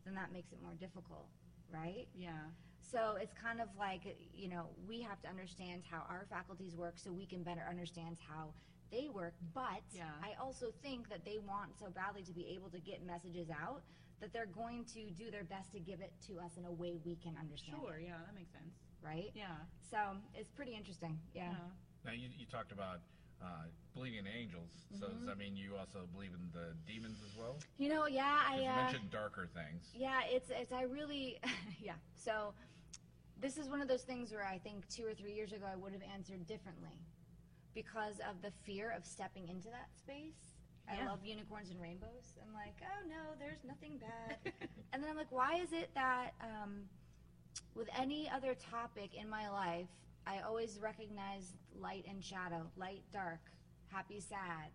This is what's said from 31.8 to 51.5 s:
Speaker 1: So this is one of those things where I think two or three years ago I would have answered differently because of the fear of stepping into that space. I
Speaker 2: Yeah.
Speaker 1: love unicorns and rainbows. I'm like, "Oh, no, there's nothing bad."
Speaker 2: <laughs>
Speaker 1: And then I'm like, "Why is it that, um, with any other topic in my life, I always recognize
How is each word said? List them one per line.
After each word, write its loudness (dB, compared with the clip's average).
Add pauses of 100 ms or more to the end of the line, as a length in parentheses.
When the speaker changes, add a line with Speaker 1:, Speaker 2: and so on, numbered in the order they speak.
Speaker 1:
So 4 (840)
this 4
is 0
one 4
of 4
those 8
things -2
where 2
I 2
think -4
two -2
or 2
three -4
years 0
ago -2
I 0
would -4
have -4 (120)
answered -4
differently -6 (760)
because 0 (100)
of -4
the 0 (140)
fear 2
of -4
stepping -4
into -2
that -8 (100)
space. -8 (360)
I 2
Speaker 2:
Yeah. 4
Speaker 1:
love 0
unicorns -4
and -6
rainbows. -8
I'm -10
like, -6
"Oh, -2
no, -2
there's -4
nothing -6
bad." -2
Speaker 2:
<laughs> -8
Speaker 1:
And 2
then 2
I'm 2
like, 0
"Why 8
is 4
it 2
that, 6
um, -2 (840)
with 2
any 6
other 6
topic -2
in -4
my 2
life, 4 (380)
I 4
always 2
recognize -2 (260)